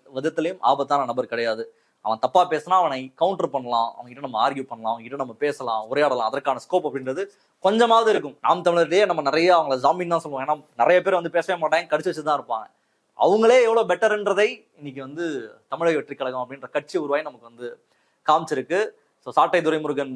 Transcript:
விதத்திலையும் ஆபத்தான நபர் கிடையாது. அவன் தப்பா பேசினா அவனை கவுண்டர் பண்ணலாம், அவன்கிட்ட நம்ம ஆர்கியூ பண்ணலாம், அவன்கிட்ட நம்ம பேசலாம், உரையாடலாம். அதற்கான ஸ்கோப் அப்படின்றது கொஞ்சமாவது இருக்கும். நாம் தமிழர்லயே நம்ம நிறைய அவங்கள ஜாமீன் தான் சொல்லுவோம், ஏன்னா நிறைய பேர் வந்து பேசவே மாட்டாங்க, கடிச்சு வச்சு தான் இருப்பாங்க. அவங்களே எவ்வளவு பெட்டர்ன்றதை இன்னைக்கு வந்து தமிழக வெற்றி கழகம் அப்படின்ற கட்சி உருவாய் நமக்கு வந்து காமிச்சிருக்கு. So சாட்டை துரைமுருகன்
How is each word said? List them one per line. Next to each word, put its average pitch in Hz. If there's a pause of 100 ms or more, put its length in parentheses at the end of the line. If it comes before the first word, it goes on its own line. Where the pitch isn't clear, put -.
(100)
விதத்திலையும் 156
ஆபத்தான 139
நபர் 120
கிடையாது. 113 (400)
அவன் 110
தப்பா 180
பேசினா 175
அவனை 151 (160)
கவுண்டர் 175
பண்ணலாம், 120
அவன்கிட்ட 123
நம்ம 123
ஆர்கியூ 135
பண்ணலாம், 113
அவன்கிட்ட 117
நம்ம 123
பேசலாம், 131
உரையாடலாம். 127
அதற்கான 135
ஸ்கோப் 175
அப்படின்றது 135 (420)
கொஞ்சமாவது 226
இருக்கும். 143
நாம் -
தமிழர்லயே 170
நம்ம 165
நிறைய 151
அவங்கள 139
ஜாமீன் 170
தான் 160
சொல்லுவோம், 139
ஏன்னா 151 (220)
நிறைய 165
பேர் 185
வந்து 170
பேசவே 170
மாட்டாங்க, 165
கடிச்சு 156
வச்சு 151
தான் 147
இருப்பாங்க. 113 (520)
அவங்களே 220
எவ்வளவு 226
பெட்டர்ன்றதை 208 (260)
இன்னைக்கு 139
வந்து 151 (420)
தமிழக 160
வெற்றி 139
கழகம் 127
அப்படின்ற 131
கட்சி 147
உருவாய் 147
நமக்கு 117
வந்து 120 (580)
காமிச்சிருக்கு. 156 (460)
So -
சாட்டை 170
துரைமுருகன் 147